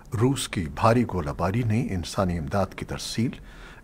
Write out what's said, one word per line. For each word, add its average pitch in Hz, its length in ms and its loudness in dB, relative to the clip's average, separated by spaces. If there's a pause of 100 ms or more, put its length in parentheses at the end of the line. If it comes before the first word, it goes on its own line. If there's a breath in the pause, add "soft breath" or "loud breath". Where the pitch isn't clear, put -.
(200 loud breath)
روس 131 280 2
کی 87 260 -4
بھاری 117 300 6
گولہ 80 320 -2
باری 98 260 0
نے 113 280 2
انسانی 90 480 0
امداد 92 280 0 (100)
کی - 80 -8
ترسیل - 460 -2 (540 loud breath)